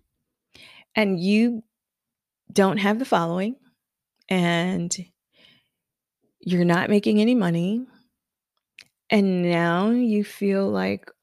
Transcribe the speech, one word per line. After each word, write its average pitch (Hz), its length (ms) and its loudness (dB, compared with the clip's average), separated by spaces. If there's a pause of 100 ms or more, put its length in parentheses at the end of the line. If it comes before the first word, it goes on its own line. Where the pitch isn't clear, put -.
(960)
And 196 240 0
you 220 460 0 (880)
don't 190 260 2
have 202 200 0
the 269 60 -6
following, 185 520 -2 (720)
and 175 640 -2 (1500)
you're 175 240 0
not 175 240 2
making 208 320 2
any 233 140 4
money, 185 500 0 (1300)
and 190 320 2
now 175 480 0
you 226 340 0
feel 196 460 -2
like, 196 400 -4 (120)